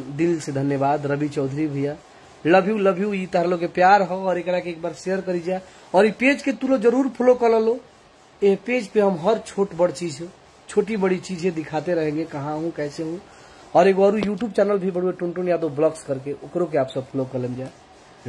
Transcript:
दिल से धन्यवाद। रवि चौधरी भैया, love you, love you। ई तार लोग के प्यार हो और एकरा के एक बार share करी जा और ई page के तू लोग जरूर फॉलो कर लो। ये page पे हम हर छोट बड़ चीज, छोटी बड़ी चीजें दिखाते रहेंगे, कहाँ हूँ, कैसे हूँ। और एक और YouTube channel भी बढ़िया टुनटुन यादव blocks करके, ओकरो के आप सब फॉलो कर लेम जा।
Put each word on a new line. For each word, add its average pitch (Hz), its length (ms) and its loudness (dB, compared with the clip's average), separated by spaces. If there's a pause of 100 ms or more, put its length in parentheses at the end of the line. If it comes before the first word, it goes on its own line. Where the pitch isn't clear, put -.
(120)
दिल 165 280 0
से 143 120 -8
धन्यवाद। 139 540 0
रवि 143 240 -2
चौधरी 143 380 -2
भैया, 139 280 -4 (500)
love 180 220 6
you, 220 120 0
love 190 200 2
you। 208 140 -2
ई 185 120 -4
तार 175 220 0
लोग 180 120 0
के 170 100 -2
प्यार 185 320 6
हो 180 180 -2
और 185 180 -2
एकरा 180 220 -2
के 170 100 -6
एक 165 120 -10
बार 165 140 -6
share 190 260 -4
करी 180 180 -4
जा 185 200 -4 (340)
और 196 120 6
ई 214 80 2
page 269 280 2
के 277 120 -2
तू 262 140 -4
लोग 262 140 2
जरूर 247 280 4
फॉलो 247 260 4
कर 233 240 4
लो। 226 140 2 (680)
ये 196 140 4 (100)
page 240 220 -2
पे 214 140 2
हम 190 200 2
हर 214 180 2
छोट 196 360 -4
बड़ 175 160 4
चीज, 156 300 -8 (480)
छोटी 208 280 0
बड़ी 185 220 2
चीजें 180 340 -4
दिखाते 156 400 -4
रहेंगे, 156 320 -2
कहाँ 151 300 -8
हूँ, 160 160 -6
कैसे 147 320 -8
हूँ। 165 160 -8 (560)
और 180 120 8
एक 190 120 4
और 202 220 4
YouTube 202 300 -2
channel 202 260 2
भी 185 140 -2
बढ़िया 180 200 -2
टुनटुन 180 360 -4
यादव 165 240 0
blocks 156 320 0
करके, 139 320 -6
ओकरो 175 300 -4
के 151 120 -2
आप 131 120 0
सब 127 220 -8
फॉलो 135 140 -2
कर 127 140 -6
लेम 123 160 -4
जा। 131 120 -8 (600)